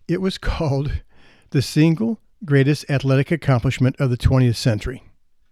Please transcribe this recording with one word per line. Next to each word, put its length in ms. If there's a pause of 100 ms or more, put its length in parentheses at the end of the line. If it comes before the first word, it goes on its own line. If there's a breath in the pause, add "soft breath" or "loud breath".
it 140
was 160
<laughs> 20
called 640 (480 soft breath)
the 120
single 600 (240)
greatest 440
athletic 420
accomplishment 680
of 120
the 60
twentieth 380
century. 460 (500)